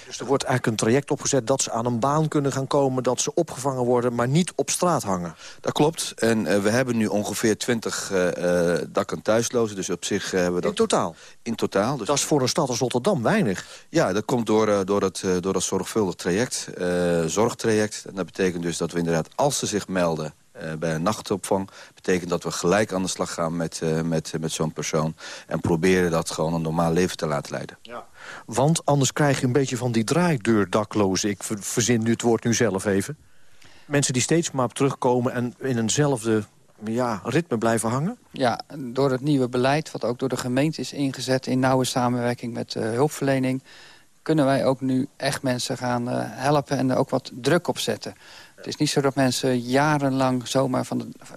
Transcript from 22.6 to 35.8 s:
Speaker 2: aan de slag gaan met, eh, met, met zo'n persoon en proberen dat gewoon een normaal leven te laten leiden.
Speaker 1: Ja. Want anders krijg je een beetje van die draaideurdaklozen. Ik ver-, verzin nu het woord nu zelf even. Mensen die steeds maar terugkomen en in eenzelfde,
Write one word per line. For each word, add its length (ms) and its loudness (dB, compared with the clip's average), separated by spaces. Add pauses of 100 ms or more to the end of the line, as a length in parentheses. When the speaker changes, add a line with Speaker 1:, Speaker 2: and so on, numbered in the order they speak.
Speaker 2:
aan 80 -2
de 60 -2
slag 260 -4
gaan 220 -2
met, 280 -4
eh, 180 0
met, 380 -2
met 120 -4
zo'n 220 -2
persoon 420 -4 (320)
en 120 -6
proberen 520 2
dat 200 -2
gewoon 220 -2
een 80 -2
normaal 300 0
leven 260 0
te 80 -4
laten 260 -4
leiden. 300 -10
Speaker 1:
Ja. 240 -16 (400)
Want 400 2
anders 280 2
krijg 260 2
je 60 0
een 60 2
beetje 260 0
van 140 -2
die 120 2
draaideurdaklozen. 1300 2
Ik 140 -4
ver-, 160 -6
verzin 440 0
nu 80 2
het 100 0
woord 220 2
nu 100 2
zelf 320 0
even. 320 0 (680)
Mensen 280 0
die 80 2
steeds 300 2
maar 180 0
terugkomen 640 2
en 260 -4
in 180 -2
eenzelfde, 680 2 (400)